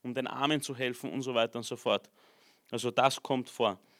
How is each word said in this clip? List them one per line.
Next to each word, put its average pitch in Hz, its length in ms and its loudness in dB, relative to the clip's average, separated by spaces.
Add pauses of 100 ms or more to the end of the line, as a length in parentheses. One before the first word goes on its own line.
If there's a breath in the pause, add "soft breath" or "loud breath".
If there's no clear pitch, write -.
um 123 100 -6
den 127 140 -2
Armen 139 340 0
zu 143 160 -8
helfen 123 340 -4
und 135 120 -4
so 127 120 -4
weiter 117 240 2
und 113 60 -6
so - 120 -8
fort. - 340 0 (600 soft breath)
Also 120 200 -2
das 131 320 4
kommt 127 260 -2
vor. 104 320 0 (200 soft breath)